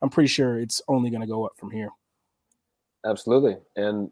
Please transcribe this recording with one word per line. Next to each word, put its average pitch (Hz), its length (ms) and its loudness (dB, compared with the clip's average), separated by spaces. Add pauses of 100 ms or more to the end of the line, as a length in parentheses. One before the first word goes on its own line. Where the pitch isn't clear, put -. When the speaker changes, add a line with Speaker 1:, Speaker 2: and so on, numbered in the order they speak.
Speaker 1:
I'm 139 80 0
pretty 147 200 4
sure 123 300 0
it's 117 300 -4
only 123 220 0
gonna 113 160 -4
go 110 180 -4
up 98 120 -8
from - 140 -14
here. 107 200 -8 (1120)
Speaker 2:
Absolutely. 110 540 2 (180)
And 104 360 -2